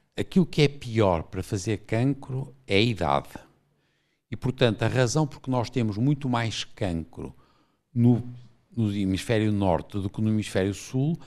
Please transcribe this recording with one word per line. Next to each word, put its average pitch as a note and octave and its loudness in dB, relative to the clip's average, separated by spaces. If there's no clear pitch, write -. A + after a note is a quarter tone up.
aquilo - 2
que - 0
é C#3+ 6
pior A2 0
para F#2+ -8
fazer G#2 -4
cancro C3 -4
é G2 2
a G2+ 6
idade. E2+ 2
E, A2+ -8
portanto, B2 0
a A2 4
razão B2+ 2
por - -10
que C3 -8
nós B2 -2
temos A2 -2
muito C#3 0
mais A#2 -2
cancro E2 -6
no, A#2+ 6
no G#2+ 0
hemisfério G#2 0
norte G2 0
do G2 -2
que - -8
no G#2+ 2
hemisfério G2+ 0
sul C#3+ -4